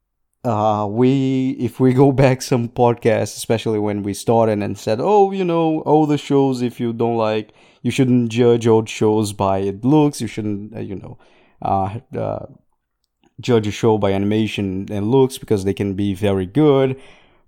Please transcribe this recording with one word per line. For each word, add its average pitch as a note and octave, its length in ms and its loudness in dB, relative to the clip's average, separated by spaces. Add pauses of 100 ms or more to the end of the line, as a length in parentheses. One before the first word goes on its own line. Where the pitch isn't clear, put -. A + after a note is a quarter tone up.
(440)
uh, G#2+ 460 0
we, C3 680 0
if A#2 220 -6
we C3 140 4
go C#3 180 4
<laughs> C3 120 4
back B2+ 180 2
some A#2+ 260 -2
podcasts, A2+ 720 0
especially A2 400 -2
when G#2 240 -4
we G2+ 100 -4
started A2 500 2
and G2+ 160 -6
said, A2 220 -2
"Oh, G3 320 2
you F#3+ 140 -4
know, E3 400 0
all D#3 180 4
the D3 140 0
shows, C3+ 420 0
if B2 180 -4
you A#2+ 140 -4
don't A#2 240 -2
like, A2 360 -2 (300)
you A#2 80 -2
shouldn't B2 400 2
judge A#2 360 4
old A2 220 4
shows G#2+ 440 0
by G2 280 -2
it G2 220 -6
looks, D3 380 2
you B2 80 -6
shouldn't, G#2+ 480 -8
uh, A2 40 -10
you G2+ 160 -10
know, - 220 -16 (440)
uh, G2 380 -2 (140)
uh, A2 300 -6 (960)
judge A2 260 0
a G#2+ 40 -6
show A2 260 2
by G2+ 160 0
animation G2+ 800 -2
and G#2 180 -4
looks C3 280 2
because G2 260 -2
they G2 100 0
can G2+ 200 -4
be G2+ 180 -2
very G2 320 -2
good." C3+ 560 2 (480)